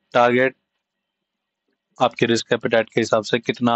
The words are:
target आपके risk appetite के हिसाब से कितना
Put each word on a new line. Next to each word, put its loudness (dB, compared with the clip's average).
target 2
आपके 0
risk -2
appetite 0
के -2
हिसाब 0
से -2
कितना -4